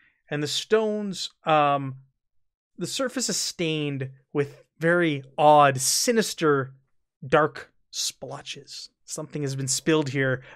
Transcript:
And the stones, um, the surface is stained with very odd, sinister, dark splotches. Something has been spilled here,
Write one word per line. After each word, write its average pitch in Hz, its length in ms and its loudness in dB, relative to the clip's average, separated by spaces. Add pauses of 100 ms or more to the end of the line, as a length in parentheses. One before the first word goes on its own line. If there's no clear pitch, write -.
(300)
And 147 120 -4
the 143 60 -6
stones, 208 840 -2 (160)
um, 143 480 2 (840)
the 175 100 -6
surface 254 440 -4
is - 80 -4
stained 147 720 -4 (240)
with 143 260 -4 (200)
very 165 420 0 (160)
odd, 147 420 8
sinister, 156 960 0 (520)
dark 151 460 0 (200)
splotches. - 960 -12 (140)
Something 151 380 -10
has 135 120 -4
been 135 140 -6
spilled 156 420 0
here, 131 320 -2 (140)